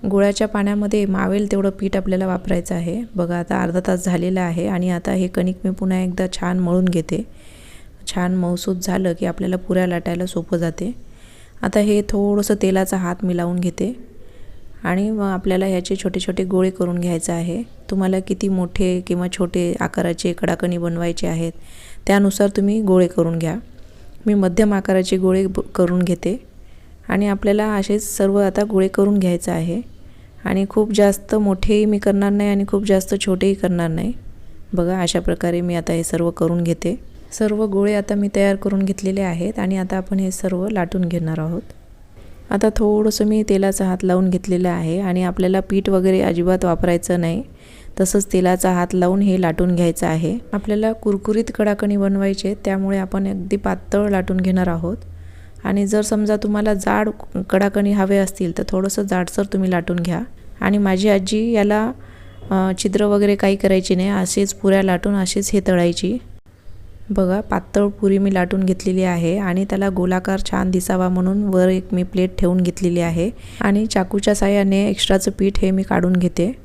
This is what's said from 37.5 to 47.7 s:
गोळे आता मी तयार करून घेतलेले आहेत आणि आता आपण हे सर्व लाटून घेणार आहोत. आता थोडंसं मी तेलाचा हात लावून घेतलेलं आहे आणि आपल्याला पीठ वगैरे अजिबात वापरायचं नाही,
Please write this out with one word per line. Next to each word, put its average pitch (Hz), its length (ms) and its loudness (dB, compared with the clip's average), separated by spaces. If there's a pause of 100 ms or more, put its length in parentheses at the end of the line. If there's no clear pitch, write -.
गोळे 202 300 2
आता 202 200 -2
मी 202 200 0
तयार 196 200 4
करून 196 260 0
घेतलेले 190 400 -2
आहेत 180 380 -4
आणि 190 180 0
आता 185 200 -2
आपण 190 220 -2
हे 190 120 0
सर्व 185 360 -2
लाटून 185 380 -2
घेणार 165 340 -2
आहोत. 165 220 -4 (880)
आता 208 260 4
थोडंसं 214 500 2
मी 214 240 2
तेलाचा 196 360 2
हात 185 180 0
लावून 185 260 4
घेतलेलं 180 400 0
आहे 170 300 0
आणि 185 240 0
आपल्याला 185 360 2
पीठ 196 300 0
वगैरे 190 320 4
अजिबात 185 440 2
वापरायचं 175 560 2
नाही, 170 220 -2 (560)